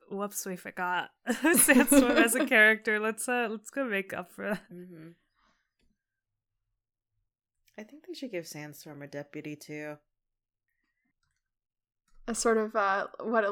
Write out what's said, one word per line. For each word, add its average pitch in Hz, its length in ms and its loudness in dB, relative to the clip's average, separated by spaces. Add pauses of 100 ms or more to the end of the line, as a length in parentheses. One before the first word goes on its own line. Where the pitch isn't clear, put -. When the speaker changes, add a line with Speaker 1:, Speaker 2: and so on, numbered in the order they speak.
(100)
Speaker 1:
"Whoops, 202 340 -6
we 185 120 -8
forgot 180 540 -6 (160)
<laughs> 262 300 2
Sandstorm 269 600 6
as 233 160 4
a 262 120 0
Speaker 2:
<laughs> - 0 -
Speaker 1:
character. 214 540 4
Let's, 220 280 -4
uh, 240 220 0
let's 220 200 -12
go 277 140 -4
make 196 280 -4
up 180 200 -10
for 196 180 -8
that." - 200 -8
Speaker 3:
Mm-hmm. 175 420 -18 (2750)
I 214 60 -12
think 285 220 -20
they 349 80 -12
should 254 180 -10
give 170 140 -6
Sandstorm 147 560 -16
a 143 40 -14
deputy 147 500 -12
too. 151 400 -12 (2250)
Speaker 2:
A 233 80 -6
sort 226 220 2
of, 214 180 -2
uh, 196 320 0 (140)
what, 220 320 0